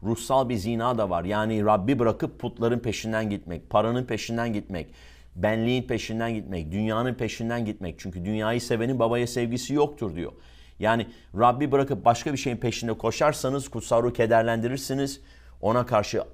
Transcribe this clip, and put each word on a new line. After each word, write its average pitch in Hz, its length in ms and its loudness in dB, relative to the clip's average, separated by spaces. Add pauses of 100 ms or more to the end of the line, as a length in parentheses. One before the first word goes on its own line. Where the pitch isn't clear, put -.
ruhsal 120 460 0
bir 120 80 -2
zina 117 420 0
da 101 120 0
var. 85 140 -2
Yani 107 400 0
Rabbi 107 340 4
bırakıp 117 420 0
putların 117 380 0
peşinden 110 520 -4
gitmek, 87 400 -8
paranın 117 340 2
peşinden 117 480 -4
gitmek, 95 380 -6 (460)
benliğin 113 460 2
peşinden 117 520 -4
gitmek, 87 380 -6
dünyanın 110 420 0
peşinden 117 500 -4
gitmek. 92 340 -6
Çünkü 90 260 -8
dünyayı 107 360 0
sevenin 123 380 0
babaya 120 280 2
sevgisi 120 480 -2
yoktur 147 420 0
diyor. 80 160 -8 (460)
Yani 110 280 2 (320)
Rabbi 123 340 4
bırakıp 135 320 2
başka 117 280 4
bir 131 60 -2
şeyin 120 180 -2
peşinde 117 360 -2
koşarsanız 135 760 0
kutsal 117 340 0
ruhu 120 100 2
kederlendirirsiniz. 120 1080 2 (400)
Ona 117 260 2
karşı 107 360 2 (120)